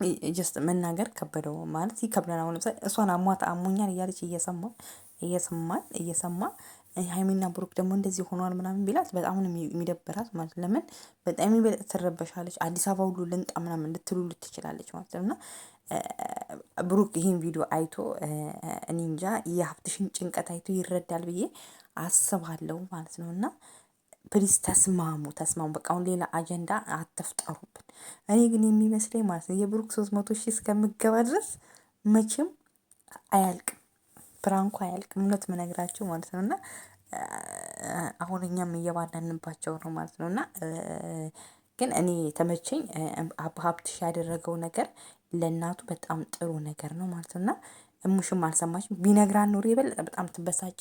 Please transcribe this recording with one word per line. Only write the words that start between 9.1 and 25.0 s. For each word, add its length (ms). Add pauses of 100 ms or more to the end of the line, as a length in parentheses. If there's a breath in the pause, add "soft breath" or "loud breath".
በጣም 240
ነው 120
የሚ-፣ 200
የሚደብራት 640
ማለት 200
ነው። 100
ለምን 220 (380 loud breath)
በጣም 300
ይበልጥ 340
ትረበሻለች። 720
«አዲስ 280
አበባ 200
ሁሉ 220
ልንጣ» 300
ምናምን 340
ልትሉ 320
ልትችላለች 680
ማለት 220
ነው። 100
እና፣ 120 (520 loud breath)
እ፣ 120 (840)
ብሩክ 320
ይሄን 240
ቪዲዮ 320
አይቶ፣ 240 (220)
እ፣ 120 (580)
እኔ 160
እንጃ 220 (240)
የሀብትሽን 640
ጭንቀት 380
አይቶ 220
ይረዳል 520
ብዬ 180 (540 loud breath)
አስባለሁ 880
ማለት 300
ነው። 140
እና 140 (840 loud breath)
ፕሊዝ 320
ተስማሙ፣ 600 (100)